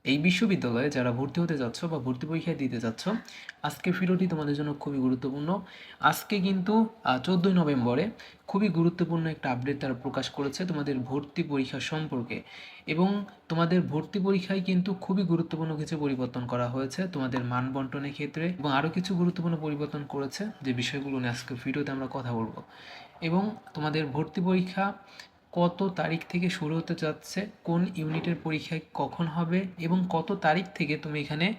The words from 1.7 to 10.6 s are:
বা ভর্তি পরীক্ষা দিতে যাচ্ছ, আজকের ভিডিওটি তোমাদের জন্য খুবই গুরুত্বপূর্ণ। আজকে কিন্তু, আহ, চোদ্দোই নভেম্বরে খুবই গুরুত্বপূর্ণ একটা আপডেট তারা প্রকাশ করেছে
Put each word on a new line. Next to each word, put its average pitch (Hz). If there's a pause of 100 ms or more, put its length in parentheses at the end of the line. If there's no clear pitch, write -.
বা 160
ভর্তি 127
পরীক্ষা 160
দিতে 131
যাচ্ছ, 113 (600)
আজকের 165
ভিডিওটি 185
তোমাদের 151
জন্য 147 (120)
খুবই 143
গুরুত্বপূর্ণ। 131 (520)
আজকে 156 (100)
কিন্তু, 190
আহ, 131
চোদ্দোই 185
নভেম্বরে 143 (440)
খুবই 202
গুরুত্বপূর্ণ 165
একটা 151
আপডেট 127
তারা 131
প্রকাশ 131
করেছে 143